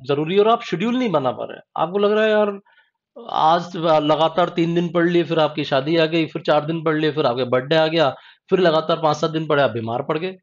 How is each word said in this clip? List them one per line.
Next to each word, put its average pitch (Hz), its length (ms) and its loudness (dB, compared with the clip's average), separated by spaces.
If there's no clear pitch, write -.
जरूरी 151 280 0
है। 202 60 4
और 214 60 4
आप 233 140 2
शेड्यूल 214 340 -4
नहीं 254 140 0
बना 135 220 0
पा 117 120 -8
रहे - 120 -12
हैं, - 80 -20
आपको 170 200 -2
लग 202 140 2
रहा 214 120 2
है, 220 80 2
"यार, 208 280 0
आज 170 460 2
लगातार 160 720 2
तीन 170 260 -2
दिन 175 140 0
पढ़ 170 200 2
लिए, 170 140 2
फिर 156 160 -2
आपकी 151 240 0
शादी 143 340 0
आ 160 80 2
गई, 160 200 0
फिर 151 160 -10
चार 147 240 2
दिन 165 180 -6
पढ़ 156 140 0
लिए, 156 140 0
फिर 147 140 -2
आपका 123 200 0
बर्थडे 127 300 0
आ 160 120 4
गया, 160 220 2
फिर 185 100 2
लगातार 165 380 2
पांच 151 200 0
सात 160 140 -2
दिन 160 160 -4
पढ़े, 147 160 2
आप 120 80 2
बीमार 117 320 -6
पड़ 156 140 -4
गए।" 185 260 -8